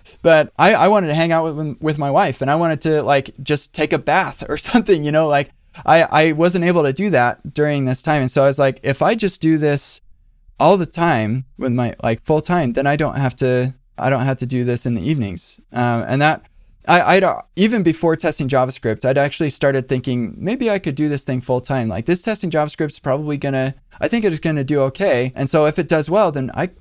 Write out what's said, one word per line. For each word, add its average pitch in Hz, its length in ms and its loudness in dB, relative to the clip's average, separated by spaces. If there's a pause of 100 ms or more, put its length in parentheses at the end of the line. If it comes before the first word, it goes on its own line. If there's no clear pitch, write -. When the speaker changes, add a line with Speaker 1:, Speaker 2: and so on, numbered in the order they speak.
Speaker 1:
<laughs> - 140 -20
Speaker 2:
But 160 360 4
I, 208 160 6
I 180 140 4
wanted 202 200 2
to 147 60 -2
hang 165 180 0
out 165 120 2 (100)
with, 151 260 -6
with 156 180 -2
my 143 120 -2
wife, 151 320 0
and 135 80 0
I 151 60 2
wanted 165 260 0
to, 156 200 2
like, 139 280 0 (120)
just 147 320 -4
take - 200 -2
a 262 40 2
bath 160 520 -2
or 147 60 -4
<laughs> - 20 -4
something, 185 440 2
you 147 100 -2
know? 156 160 2
Like, 143 220 0 (360)
I, 165 160 6
I 156 300 2
wasn't 170 340 0
able 175 160 2
to 139 100 2
do 185 180 -2
that 123 440 0
during 147 320 0
this 127 160 -4
time. 151 180 0
And 131 100 -2
so 139 140 2
I - 40 4
was 139 100 0
like, 135 240 0
"If 135 200 -2
I 185 120 2
just 208 260 -4
do 160 180 2
this 147 440 -2 (580)
all 165 160 4
the 175 100 -2
time 131 580 -2 (140)
with 127 140 -2
my, 120 280 -2
like, 113 240 -2
full 156 160 0
time, 156 340 -2
then 135 120 0
I 143 80 2
don't 147 220 -2
have 135 200 -2
to, 127 380 0 (240)
I 127 100 -2
don't 131 160 0
have 135 140 -2
to 127 80 -6
do 127 180 -2
this 123 220 -2
in 120 80 -2
the 101 80 -4
evenings." 107 560 -6 (140)
Um, 120 340 -2
and 139 160 0
that, 151 220 0 (420)
I, 175 300 4
I'd, 196 80 4
uh, 160 160 0 (160)
even 214 260 2
before 165 320 2
testing 156 340 -2
JavaScript, 127 560 -2
I'd 131 140 2
actually 143 320 -2
started 135 380 0
thinking, 123 500 -4
"Maybe 226 320 -2
I 202 80 0
could 170 160 -6
do 151 140 -2
this 143 160 -4
thing 127 160 -4
full 127 200 -2
time. 127 280 -4
Like, 110 180 -6
this 175 160 0
testing 202 280 -4
JavaScript's 151 500 -4
probably 147 360 -4
gonna, 135 380 -4 (260)
I - 60 0
think 233 180 -2
it's 165 140 0
gonna 156 260 -2
do 143 180 0
okay. 131 520 0
And 135 160 -4
so 151 160 4
if 151 120 0
it 165 100 -2
does 156 200 0
well, 190 220 2
then 135 240 -6
I, 170 160 -4 (100)